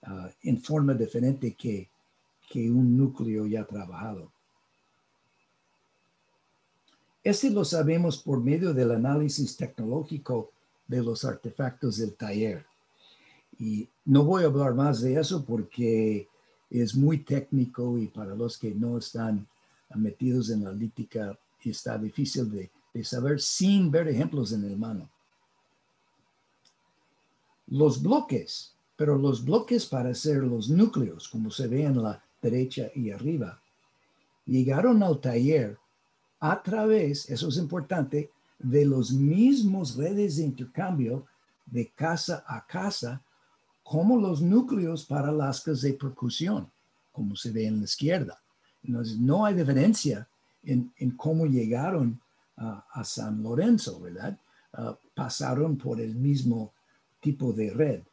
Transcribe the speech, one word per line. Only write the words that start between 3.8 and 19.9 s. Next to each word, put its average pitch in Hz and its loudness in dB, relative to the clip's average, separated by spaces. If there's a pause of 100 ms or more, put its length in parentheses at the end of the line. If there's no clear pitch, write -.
Este 208 2
lo 202 2
sabemos 160 2
por 127 -2
medio 160 2
del 127 2
análisis 139 0
tecnológico 127 -6 (340)
de 123 -2
los 117 -4
artefactos 123 -4
del 110 -4
taller. 104 -4 (920)
Y 110 -4 (180)
no 143 8
voy 180 4
a 160 4
hablar 135 2
más 135 2
de 127 2
eso 156 0
porque 110 0 (420)
es 117 -2
muy 143 4
técnico 123 -2
y 110 -2
para 101 -10
los 117 -6
que 107 -6
no 120 -2
están 110 -4 (480)